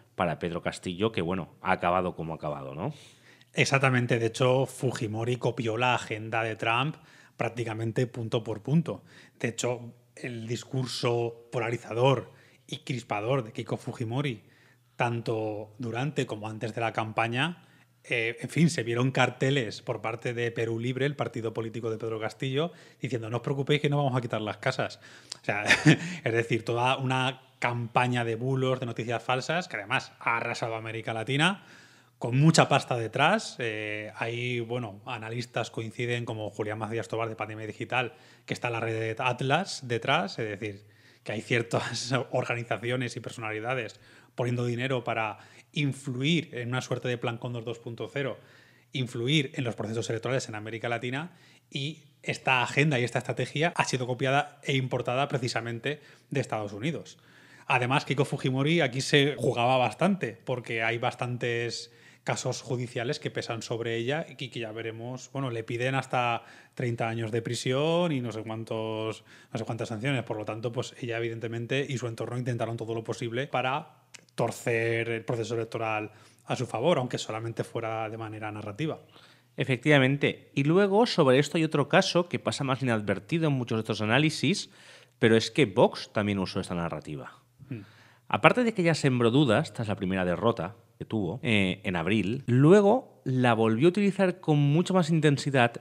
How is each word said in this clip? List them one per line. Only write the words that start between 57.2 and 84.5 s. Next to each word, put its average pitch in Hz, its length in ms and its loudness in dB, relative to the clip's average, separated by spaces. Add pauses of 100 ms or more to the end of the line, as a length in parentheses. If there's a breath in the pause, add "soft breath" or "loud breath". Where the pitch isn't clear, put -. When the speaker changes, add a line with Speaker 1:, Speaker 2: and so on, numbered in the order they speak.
Speaker 2:
Además, 127 380 2
Keiko 139 200 2
Fujimori 143 560 0
aquí 135 200 0
se 139 360 4
jugaba 123 420 2
bastante, 160 540 2 (120)
porque 120 380 -4
hay 113 160 0
bastantes 120 920 -4 (320 soft breath)
casos - 380 -2
judiciales 123 580 -4
que 131 100 -6
pesan 117 320 -6
sobre 117 340 -4
ella 135 320 -2
y 135 80 -18
que 123 240 -10
ya 110 120 -8
veremos, 113 600 -10
bueno, 135 180 -4
le 113 120 -4
piden 123 320 -2
hasta 123 480 0 (320 loud breath)
treinta 117 340 -2
años 113 220 -2
de 113 120 0
prisión 151 720 0
y 131 80 0
no 120 120 -4
sé 110 100 -6
cuántos, 110 840 -4 (280 loud breath)
no 117 60 -4
sé 110 60 -6
cuántas 117 260 -6
sanciones. 120 340 -2
Por 110 140 -6
lo 107 60 -6
tanto, 113 280 -6
pues 120 280 -6
ella 117 180 -4
evidentemente 117 720 -4
y 131 100 -4
su 120 100 -6
entorno 120 300 -6
intentaron 117 380 -2
todo 113 180 -6
lo 113 100 -4
posible 120 420 -4
para 127 520 -2 (360)
torcer 117 760 0
el 113 140 -4
proceso 117 300 -2
electoral 110 560 -2 (360 soft breath)
a 131 100 -2
su 127 100 -2
favor, 143 320 2
aunque 123 200 -2
solamente 113 440 -6
fuera 110 460 -6
de 110 80 -10
manera 110 340 -8
narrativa. 107 480 -6 (580 soft breath)
Speaker 1:
Efectivamente. 135 1000 4
Y 139 100 2
luego, 196 420 4
sobre 135 320 6
esto 147 200 2
hay 160 60 2
otro 147 240 2
caso 180 400 4
que 117 100 -2
pasa - 260 -2
más 131 180 0
inadvertido 113 640 0
en 143 60 2
muchos 120 220 -2
de 110 40 0
estos 107 200 -2
análisis, 135 720 2 (480 loud breath)